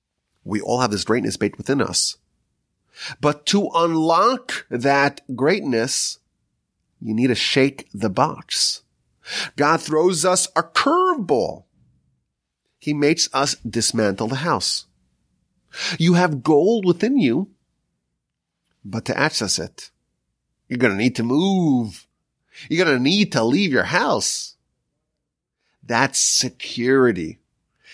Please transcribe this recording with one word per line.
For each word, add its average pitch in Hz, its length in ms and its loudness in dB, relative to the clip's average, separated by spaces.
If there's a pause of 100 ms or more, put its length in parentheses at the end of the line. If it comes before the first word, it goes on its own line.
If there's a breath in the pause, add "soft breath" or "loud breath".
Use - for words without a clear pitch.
(460)
We 101 160 -4
all 123 180 0
have 123 120 0
this 98 120 -4
greatness 110 320 0
baked 104 220 -4
within 135 240 -2
us. - 360 -4 (1000 loud breath)
But 147 280 -2
to 202 260 0
unlock 170 960 0
that 139 520 0 (140)
greatness, 135 840 -2 (840)
you 113 120 -6
need 120 140 2
to 120 80 2
shake - 580 0
the 113 160 -4
box. - 760 -2 (760 loud breath)
God 156 240 2
throws 156 420 0
us 185 320 2
a 165 80 2
curveball. 240 1000 0 (1120)
He 147 160 -6
makes 147 400 2
us 139 220 0 (120)
dismantle 110 600 -2
the 127 100 -4
house. 139 480 -4 (1120 loud breath)
You 170 160 4
have 170 300 2
gold 185 420 4
within 208 320 2
you, 156 320 0 (1400)
but 104 200 -8
to - 120 -4
access - 400 -2
it, - 320 -12 (760)
you're 123 100 -8
gonna 113 180 2
need 113 200 0
to 117 80 -2
move. 143 840 0 (640 loud breath)
You're 175 160 2
gonna 139 140 2
need 180 320 2
to 120 120 2
leave 156 280 2
your 107 140 2
house. - 720 -4 (1300)
That 120 340 0
security, 120 1200 0 (540 loud breath)